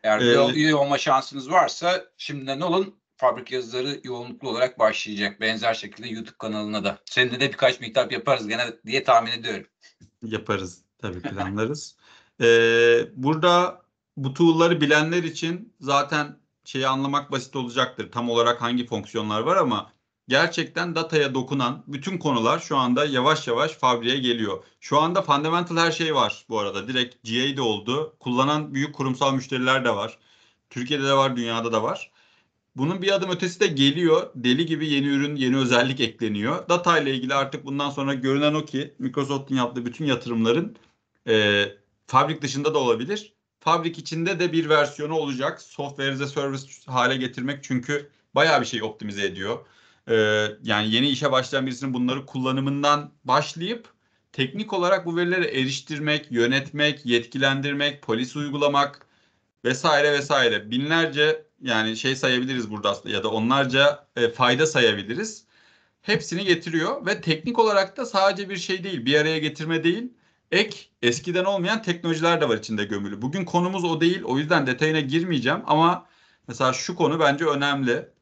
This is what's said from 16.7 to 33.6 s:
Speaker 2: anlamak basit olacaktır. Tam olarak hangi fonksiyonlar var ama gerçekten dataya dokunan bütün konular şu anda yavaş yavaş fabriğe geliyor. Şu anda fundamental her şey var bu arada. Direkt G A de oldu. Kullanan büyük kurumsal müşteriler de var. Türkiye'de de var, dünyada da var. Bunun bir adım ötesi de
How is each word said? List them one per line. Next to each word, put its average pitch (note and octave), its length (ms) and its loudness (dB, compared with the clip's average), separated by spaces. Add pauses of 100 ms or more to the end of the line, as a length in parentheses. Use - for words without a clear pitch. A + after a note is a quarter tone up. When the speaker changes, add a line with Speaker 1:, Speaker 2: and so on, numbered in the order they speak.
Speaker 2:
anlamak C#3 440 -2
basit C3 240 -6
olacaktır. B2 560 -4
Tam A#2+ 180 -4
olarak A#2 320 2
hangi A#2+ 240 -2
fonksiyonlar G#2+ 560 -4
var E3 160 2
ama B2 340 0 (360)
gerçekten E3 680 0
dataya D#3 380 0
dokunan C3 540 -2
bütün C#3+ 300 -8
konular C#3 420 2
şu D3+ 180 -4
anda B2+ 280 2
yavaş C#3+ 420 2
yavaş C3 240 0
fabriğe B2 460 0
geliyor. A#2 460 -2 (160)
Şu C#3+ 200 0
anda F3 220 2
fundamental E3 560 0
her E3 140 4
şey D#3 240 -2
var A2 340 0
bu A2+ 100 0
arada. G2+ 280 -4
Direkt B2+ 360 -4
G A#2 200 -2
A C#3 140 -4
de C#3 40 -4
oldu. A#2+ 580 -2
Kullanan C#3 540 -2
büyük C#3+ 220 -4
kurumsal C3+ 380 0
müşteriler C3 520 0
de A2+ 100 2
var. G#2 220 -6 (520)
Türkiye'de C3+ 340 -4
de C#3 100 2
var, C3+ 220 4
dünyada A#2 360 -2
da A2 120 2
var. D#3+ 280 -6 (640)
Bunun E3 260 -2
bir G3 100 2
adım F#3+ 200 0
ötesi F3 280 -4
de G#3 80 4